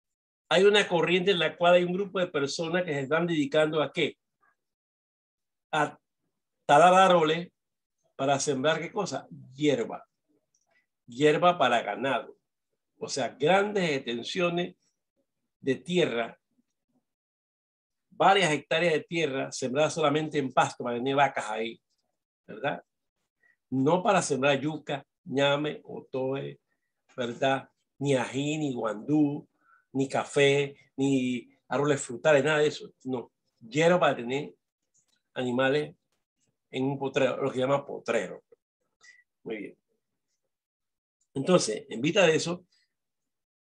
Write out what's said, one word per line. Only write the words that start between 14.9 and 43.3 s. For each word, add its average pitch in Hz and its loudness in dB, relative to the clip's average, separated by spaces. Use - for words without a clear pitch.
de 131 -2
tierra, 123 -2
varias 180 4
hectáreas 160 0
de 151 0
tierra 139 -4
sembradas 135 -2
solamente 156 0
en 131 -2
pasto 139 0
para 120 -4
tener 135 -2
vacas 135 0
ahí, 113 -8
¿verdad? - -8
No 143 2
para 190 2
sembrar 139 0
yuca, 151 -6
ñame, 143 -2
otoe, 139 -8
¿verdad? 131 -4
Ni 139 0
ají, 139 -2
ni 147 -4
guandú, 123 -2
ni 135 -2
café, 139 0
ni 127 -2
árboles 143 -2
frutales, 135 2
nada 151 0
de 151 2
eso. - -10
No, 127 -8
hierba 165 2
para 147 2
tener 123 -6
animales 131 -2
en 131 -4
un 139 -4
potrero, 135 -2
lo 135 -2
que 127 -6
llama 135 0
potrero. 101 -6
Muy - -10
bien. - -14
Entonces, 139 0
en 113 -10
vista 170 2
de 160 6
eso, 170 -4